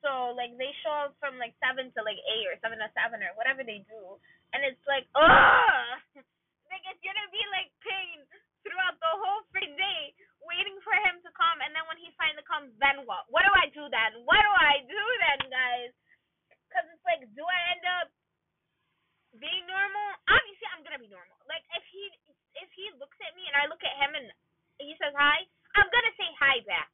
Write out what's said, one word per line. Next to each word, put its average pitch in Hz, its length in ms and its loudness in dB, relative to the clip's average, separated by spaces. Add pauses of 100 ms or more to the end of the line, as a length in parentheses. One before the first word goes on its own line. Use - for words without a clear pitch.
So, 262 320 -2
like, 240 220 -6
they 262 160 -6 (100)
show 294 300 -2
up - 80 -20
from, 277 160 -6
like, 247 240 -10
seven 254 340 -2
to, - 80 -8
like, 214 160 -4
eight 214 300 -4
or 175 160 -4
seven 226 160 -6
to 214 160 -6
seven 226 260 -2
or 185 140 -6
whatever 262 320 -2
they 208 180 -12
do. 220 160 -18 (540)
And 269 80 -4
it's 262 240 -4
like, 277 260 0
ugh! 320 880 6 (720)
Like, 370 160 -14
it's 381 160 -16
gonna 392 260 -8
be, 392 220 -8
like, 370 180 -6 (140)
pain 370 400 -8 (400)
throughout 370 340 -4
the 320 220 0
whole 403 320 -2
freaking 359 260 -6
day 339 380 -4 (300)
waiting 370 360 -4
for 403 140 -2 (100)
him 359 160 0
to 339 160 -20
come, 330 240 2
and 285 120 -4
then 320 120 -4
when 320 160 -10
he 339 160 -20
finally 302 280 -2
comes, 294 360 -6
then 277 240 2
what? 214 240 -8
What 311 160 0
do 403 80 6
I 359 160 4
do 294 200 -12
then? 226 360 -2
What 330 160 6
do 415 160 6
I 294 280 6
do 381 180 -6 (180)
then, 285 200 2 (120)
guys? 247 380 -2 (800)
Cause 339 160 -2
it's 320 180 -20
like, 339 160 0 (140)
do 269 80 -14
I 359 160 -2 (160)
end 349 100 -18 (140)
up 349 80 -4 (1300)
being 330 300 -8
normal? 403 420 -4 (220)
Obviously, 440 400 2
I'm 349 100 -14
gonna 302 200 -14
be 220 100 -20
normal. 185 340 -20
Like, 311 180 -10 (140)
if - 140 -8
he, 381 120 -16 (540)
if 370 160 -18
he 381 240 -14
looks 262 240 -20
at 330 160 -12
me 370 100 -18
and 285 120 -2
I 294 100 0
look 320 140 -12
at 269 180 -6
him 285 160 -2
and 269 100 -10 (540)
he 285 160 -14
says 294 160 -4
hi, 294 320 4 (320)
I'm 403 140 6
gonna 466 260 2
say 370 120 -4 (100)
hi 269 260 4
back. 170 280 -4